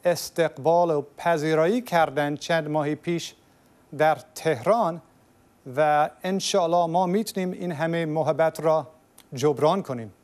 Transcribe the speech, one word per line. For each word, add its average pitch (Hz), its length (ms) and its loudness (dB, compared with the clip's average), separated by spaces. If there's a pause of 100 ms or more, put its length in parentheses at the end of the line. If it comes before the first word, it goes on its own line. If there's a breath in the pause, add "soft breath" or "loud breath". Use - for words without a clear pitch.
استقبال 165 840 0
و 147 120 0 (140)
پذیرایی 165 640 0
کردن 147 540 0
چند 156 340 -4
ماهی 151 260 -2
پیش 170 400 -6 (640 soft breath)
در 151 200 4 (180)
تهران 165 680 0 (720)
و 151 340 4 (140)
انشاءالله 180 640 0
ما 175 180 0
می‌تونیم 185 460 -2
این 180 200 -6
همه 165 340 -2
محبت 156 540 0
را 156 280 2 (460)
جبران 147 500 2
کنیم. 113 300 -10 (100)